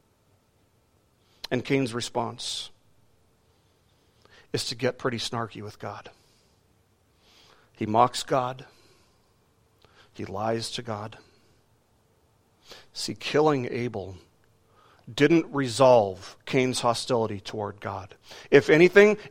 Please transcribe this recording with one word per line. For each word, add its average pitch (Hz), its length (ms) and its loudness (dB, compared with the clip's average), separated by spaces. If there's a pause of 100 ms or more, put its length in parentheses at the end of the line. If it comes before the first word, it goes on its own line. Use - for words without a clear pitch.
(1500)
And 123 140 -2
Cain's 135 280 0
response 117 760 -8 (1800)
is - 140 -4
to - 100 -8
get 127 220 -2
pretty 123 200 -4
snarky 113 440 -8
with 104 180 -16
God. 104 320 -14 (1600)
He 110 120 -6
mocks 113 380 2
God. 131 420 -4 (1500)
He - 100 -12
lies 110 480 -4
to 127 100 -8
God. 107 360 -10 (1800)
See, - 200 -8
killing 143 560 0
Abel 107 480 -8 (960)
didn't 156 400 4
resolve 117 840 4 (100)
Cain's 127 340 0
hostility 113 600 -2
toward 101 400 -10
God. 98 360 -12 (340)
If 139 200 6
anything, 202 480 8 (140)